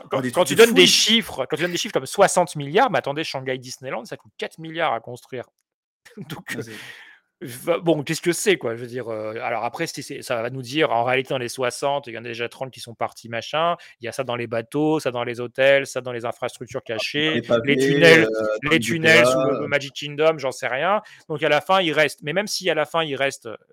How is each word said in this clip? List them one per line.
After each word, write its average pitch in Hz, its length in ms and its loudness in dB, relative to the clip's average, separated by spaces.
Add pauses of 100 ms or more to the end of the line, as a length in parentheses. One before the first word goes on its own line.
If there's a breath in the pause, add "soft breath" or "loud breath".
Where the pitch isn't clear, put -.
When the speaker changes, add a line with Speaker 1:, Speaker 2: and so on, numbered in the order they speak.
Speaker 1:
quand, 202 80 -2
Speaker 2:
Oh, - 40 0
des 127 100 -4
Speaker 1:
quand 175 120 2
Speaker 2:
trucs - 40 2
Speaker 1:
tu 185 80 -2
Speaker 2:
de 220 100 10
Speaker 1:
donnes 233 80 4
des 185 80 8
Speaker 2:
folie. 175 60 10
Speaker 1:
chiffres, - 600 2
quand 156 80 -4
tu 143 60 -6
donnes 175 100 -2
des 170 60 -4
chiffres - 160 -6
comme 131 140 -2
soixante 180 480 4
milliards, 156 340 0
mais 156 80 0
attendez, 143 260 -2
Shanghai 131 360 -6
Disneyland, 135 460 -12
ça 147 120 -14
coûte - 220 -20
quatre - 180 -10
milliards 160 360 -2
à 113 80 -4
construire. 123 440 -12 (600)
<laughs> - 120 -20
Donc, 165 320 -14
Speaker 2:
Ouais, - 80 -8
Speaker 1:
euh, 147 60 -8
Speaker 2:
c'est 110 100 -16 (720 loud breath)
Speaker 1:
va, 135 320 -2
bon, 165 260 0
qu'est-ce 156 180 -4
que 175 100 2
c'est, 180 260 0
quoi ? 117 200 -6
Je - 20 -14
veux 123 80 -10
dire, 117 220 -10
euh, 107 320 -6
alors 117 240 -4
après, 160 200 -6
c'est, 151 160 -10
c'est, 131 200 -14
ça 117 200 -4
va 120 80 -4
nous 131 120 -8
dire, 127 300 0
en 117 120 4
réalité, 131 280 0
dans 135 60 0
les 120 120 -4
soixante, 135 580 -2
il 117 60 -12
y 113 40 -12
en 113 60 -12
a 120 60 -12
déjà 117 180 -6
trente 127 240 -12
qui - 80 -20
sont 113 160 -18
partis, - 320 -6
machin. 151 480 -2 (240 loud breath)
Il 117 60 -12
y - 20 -8
a 110 60 -8
ça 135 100 -4
dans 123 140 -4
les 117 100 -6
bateaux, 143 540 0
ça 127 100 -2
dans 120 140 -4
les 120 160 -6
hôtels, 135 440 4
ça - 140 -8
dans 123 140 -8
les 117 100 -6
infrastructures 120 640 -8
Speaker 2:
Dans 117 80 -6
Speaker 1:
cachées, 151 380 -2
Speaker 2:
les 120 80 0
pavés, 123 340 2
Speaker 1:
les 131 100 4
tunnels, 160 380 8
Speaker 2:
euh, - 220 -2 (180)
dans 147 60 -4
Speaker 1:
les 160 80 4
Speaker 2:
les - 20 2
Speaker 1:
tunnels 160 460 6
sous 131 160 4
le 139 140 0
Speaker 2:
B 113 40 -4
P 147 60 -6
A. - 20 -8
Speaker 1:
Magic 139 260 -2
Kingdom, 147 440 0
j'en 131 160 -4
sais 131 140 -8
rien. 170 340 0 (260 loud breath)
Donc 151 160 -4
à 151 60 2
la 147 100 4
fin, 190 220 2
il 160 100 0
reste, 147 320 0
mais 147 80 -6
même 196 160 -2
si 185 220 -4
à 156 60 0
la 151 100 0
fin, 165 180 -2
il 139 140 -4
reste, 135 300 -4
euh, 107 100 -12 (160)